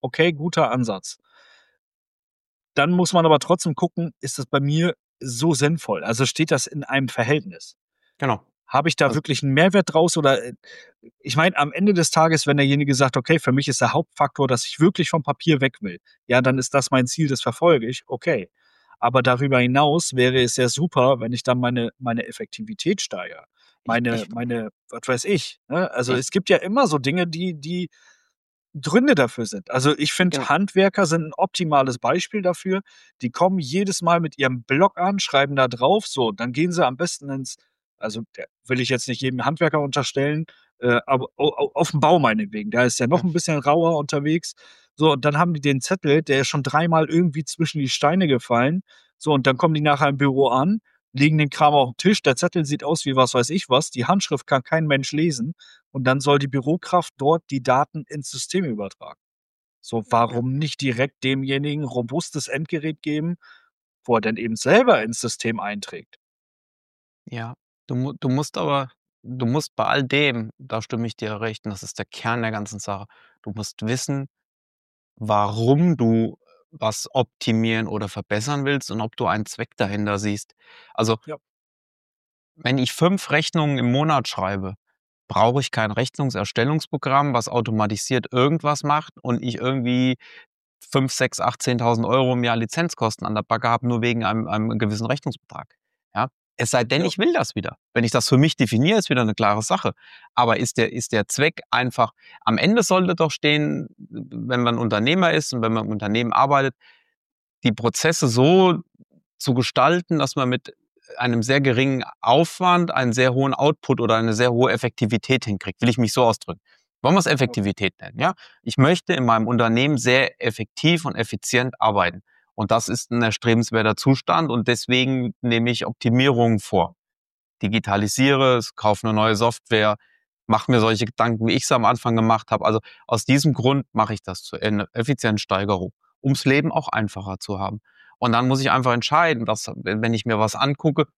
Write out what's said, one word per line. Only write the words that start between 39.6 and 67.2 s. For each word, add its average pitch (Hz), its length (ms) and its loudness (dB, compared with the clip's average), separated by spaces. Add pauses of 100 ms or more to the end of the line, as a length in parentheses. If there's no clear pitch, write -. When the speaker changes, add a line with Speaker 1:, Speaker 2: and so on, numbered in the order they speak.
Speaker 1:
unterstellen, 143 640 -2 (340)
äh, 120 280 2
aber 131 200 0 (100)
au-, 147 200 0
au-, 139 180 -2
auf 160 160 0
dem 151 100 0
Bau 160 180 6
meinetwegen, 107 520 0
da 120 140 2
ist - 140 -2
ja 120 80 0
noch 165 160 2
Speaker 2:
Ja. - 20 -2
Speaker 1:
ein 170 80 -2
bisschen 165 260 -2
rauer 160 380 2
unterwegs. 147 560 -4 (420)
So, 151 180 4
und 131 120 -2
dann 147 140 2
haben 175 160 2
die 143 60 -6
den 139 200 0
Zettel, 160 420 0
der 135 180 0
ist 123 80 -2
schon 143 140 -2
dreimal 156 460 2
irgendwie 160 360 0
zwischen 160 340 -4
die 135 100 -2
Steine 170 380 0
gefallen. 131 560 0 (360)
So, 151 140 0
und 135 140 2
dann 131 100 2
kommen 160 180 2
die 151 60 0
nachher 147 280 4
im 139 80 -2
Büro 135 320 2
an, 156 320 0 (320)
legen 151 260 2
den 147 120 2
Kram 147 240 4
auf 127 160 4
den 113 60 -14
Tisch, 202 260 2
der 135 140 2
Zettel 175 280 0
sieht 139 200 -4
aus 160 200 -2
wie 139 120 -2
was 127 180 4
weiß 123 160 0
ich 190 180 -4
was, 131 220 2
die 120 140 -4
Handschrift 175 420 -2
kann 135 160 0
kein 160 240 0
Mensch 139 260 0
lesen 151 400 -2 (380)
und 135 140 -4
dann 135 160 2
soll 143 180 4
die 139 100 -2
Bürokraft 151 680 -2
dort 151 340 0
die 135 120 -4
Daten 139 460 0
ins 147 220 -12
System 175 340 -4
übertragen. 101 540 -10 (600)
So, 117 220 -6 (240)
Speaker 2:
Ja. 120 120 -4
Speaker 1:
warum 131 200 -4
nicht 151 220 -6
direkt 127 440 -4
demjenigen 139 600 -2
robustes 127 640 -6
Endgerät 151 540 -6
geben, 156 340 -4 (680)
wo 113 120 2
er 107 40 0
dann 110 160 -2
eben 113 200 -4
selber 202 460 4
ins 117 180 -6
System 113 400 -4
einträgt? 101 560 -12 (1080)